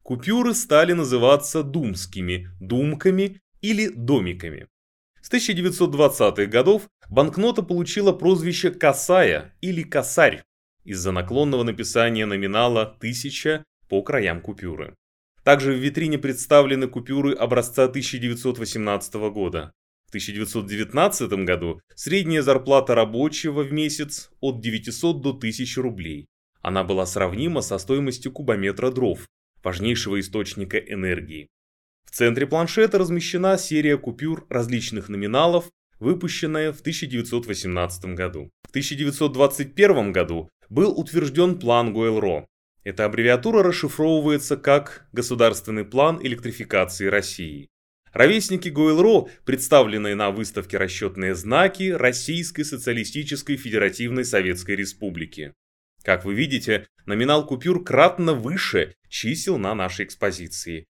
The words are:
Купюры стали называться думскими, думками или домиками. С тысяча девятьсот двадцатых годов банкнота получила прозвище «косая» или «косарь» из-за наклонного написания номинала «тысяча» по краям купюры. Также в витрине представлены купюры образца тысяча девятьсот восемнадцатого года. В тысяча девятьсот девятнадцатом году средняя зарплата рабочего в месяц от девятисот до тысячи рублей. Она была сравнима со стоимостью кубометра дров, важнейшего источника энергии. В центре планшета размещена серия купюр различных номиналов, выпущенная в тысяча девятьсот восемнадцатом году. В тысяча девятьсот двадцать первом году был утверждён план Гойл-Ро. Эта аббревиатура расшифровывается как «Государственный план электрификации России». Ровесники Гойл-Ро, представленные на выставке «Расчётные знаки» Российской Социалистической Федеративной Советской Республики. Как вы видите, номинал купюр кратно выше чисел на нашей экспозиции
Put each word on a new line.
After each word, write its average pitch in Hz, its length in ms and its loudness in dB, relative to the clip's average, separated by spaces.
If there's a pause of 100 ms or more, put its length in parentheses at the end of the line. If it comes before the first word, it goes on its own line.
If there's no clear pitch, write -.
Купюры 220 540 0
стали 165 380 4
называться 143 680 4
думскими, 92 880 -6 (100)
думками 151 800 0 (220)
или 214 260 0
домиками. 90 800 -2 (540)
С - 80 -20
тысяча 233 240 0
девятьсот 175 360 0
двадцатых 117 600 4
годов 147 380 4 (220)
банкнота 160 540 2
получила 180 480 0
прозвище 175 580 0
«косая» 139 920 2
или 175 220 -4
«косарь» 139 600 2 (400)
из-за 92 280 -4
наклонного 120 520 0
написания 113 640 0
номинала 107 720 0
«тысяча» 143 640 -4 (260)
по - 140 0
краям 98 380 -2
купюры. 78 520 -12 (500)
Также 139 300 4
в 127 60 -2
витрине 143 400 -2
представлены 135 680 4
купюры 135 460 -2
образца 120 540 2
тысяча 127 320 -6
девятьсот 120 400 -4
восемнадцатого 107 720 -4
года. 90 400 -4 (380)
В - 20 -20
тысяча 104 200 -10
девятьсот 104 360 -6
девятнадцатом 104 760 -2
году 85 360 -2 (140)
средняя 160 480 0
зарплата 131 500 4
рабочего 143 680 0
в 139 100 -6
месяц 151 560 -6 (120)
от 127 200 -2
девятисот 120 640 -4
до 139 100 0
тысячи 120 460 -6
рублей. 85 480 -8 (340)
Она 95 220 -2
была 92 240 0
сравнима 110 540 -2
со 101 180 -6
стоимостью 131 520 -4
кубометра 110 600 -2
дров, 120 360 -2 (360)
важнейшего 101 560 -2
источника 98 580 -6
энергии. 90 680 -6 (580)
В - 60 -20
центре 120 360 2
планшета 185 500 2
размещена 180 600 0
серия 151 400 0
купюр 151 520 -8
различных 117 600 -4
номиналов, 135 600 0 (300)
выпущенная 156 720 -2
в 151 100 -16
тысяча 160 260 -6
девятьсот 120 380 -4
восемнадцатом 90 680 -6
году. 87 360 -8 (120)
В - 80 -20
тысяча 170 240 -6
девятьсот 143 380 -2
двадцать 139 420 2
первом 147 380 4
году 85 360 -2 (200)
был 165 280 2
утверждён 165 640 0
план 120 340 2
Гойл-Ро. 104 540 0 (360)
Эта 101 220 -2
аббревиатура 123 580 4
расшифровывается 156 920 0
как 143 560 0
«Государственный 117 720 2
план 139 400 2
электрификации 107 840 -2
России». 82 600 -4 (460)
Ровесники 185 560 2
Гойл-Ро, 156 580 4 (160)
представленные 107 720 4
на 101 160 0
выставке 101 460 -6
«Расчётные 95 580 -2
знаки» 180 540 2
Российской 151 760 -2
Социалистической 139 920 -6
Федеративной 117 640 -2
Советской 92 520 -2
Республики. 85 800 -10 (480)
Как 92 220 0
вы 98 100 -4
видите, 117 540 -2 (180)
номинал 135 400 2
купюр 170 380 -2
кратно 165 500 4
выше 120 640 -2 (140)
чисел 160 480 -2
на 104 180 -2
нашей 95 300 -4
экспозиции 85 840 -6